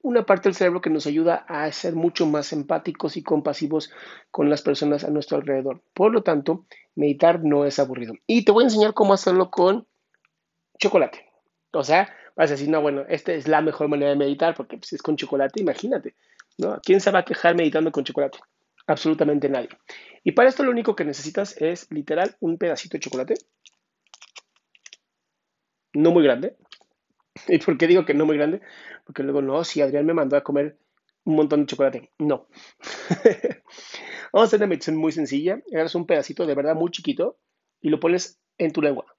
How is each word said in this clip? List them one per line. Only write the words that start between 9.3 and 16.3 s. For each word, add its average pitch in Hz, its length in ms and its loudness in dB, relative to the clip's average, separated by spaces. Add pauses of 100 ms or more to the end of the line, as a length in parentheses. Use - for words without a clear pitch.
con 196 340 2 (920)
chocolate. - 460 0 (480)
O 147 100 -2
sea, 170 320 2 (220)
vas 156 140 2
a - 20 0
decir, 143 160 -4
"No, 156 120 2
bueno, 143 280 -2
esta 160 240 -4
es 151 160 -4
la 151 120 4
mejor 151 280 -2
manera 143 220 0
de 139 40 2
meditar 143 400 0
porque, - 220 -12
pues, - 160 -14
es 156 80 -10
con 151 160 -2
chocolate, 139 420 -4
imagínate, 196 560 -4 (420)